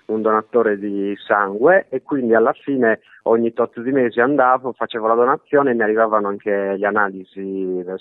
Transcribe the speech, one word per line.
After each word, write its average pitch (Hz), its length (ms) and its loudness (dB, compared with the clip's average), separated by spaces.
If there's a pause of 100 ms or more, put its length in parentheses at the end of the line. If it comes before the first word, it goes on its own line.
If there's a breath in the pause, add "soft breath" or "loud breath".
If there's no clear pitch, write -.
un 110 160 -4
donatore 110 560 0
di 101 380 -4 (100)
sangue 107 640 2
e 131 140 -6
quindi 123 320 0
alla 117 180 2
fine 120 460 0 (240 soft breath)
ogni 117 300 2
tot 120 260 -4
di 120 120 -6
mesi 120 280 0
andavo, 127 540 2
facevo 110 340 -6
la 113 80 4
donazione 139 560 2
e - 20 0
mi 113 80 0
arrivavano 107 460 2
anche 98 500 -2
le 98 80 -2
analisi 95 960 -4
del 92 180 -8